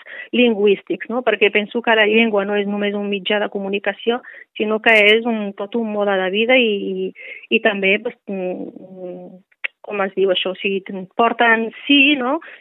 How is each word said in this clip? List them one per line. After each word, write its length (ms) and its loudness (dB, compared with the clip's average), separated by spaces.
lingüístics, 800 2
no? 160 -4
Perquè 240 4
penso 320 -2
que 160 2
la 80 4
llengua 400 2
no 80 -4
és 160 0
només 240 -2
un 160 -4
mitjà 320 -2
de 80 -4
comunicació, 680 -4
sinó 240 -2
que 160 4
és 100 0
un, 320 -4
tot 160 -8
un 160 -2
mode 240 0
de 160 0
vida 240 2
i, 240 4
i, 320 -6
i 140 2
també, 400 0
pues, 100 -8
mm, 1120 -10
com 240 -4
es 80 -8
diu 160 2
això? 240 -2
O 60 -16
sigui, 240 -4
porta 380 2
en 140 -2
si, 340 4
no? 180 -2